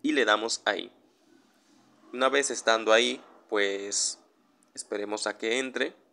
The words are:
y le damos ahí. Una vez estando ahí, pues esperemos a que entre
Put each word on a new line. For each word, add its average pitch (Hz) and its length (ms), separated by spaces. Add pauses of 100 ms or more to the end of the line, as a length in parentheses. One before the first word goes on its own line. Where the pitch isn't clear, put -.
y 151 120
le 131 120
damos 107 400
ahí. 95 260 (1200)
Una 131 160
vez 139 200
estando 113 420
ahí, 123 320 (240)
pues 101 680 (560)
esperemos 104 540
a 104 100
que 113 220
entre 127 340 (200)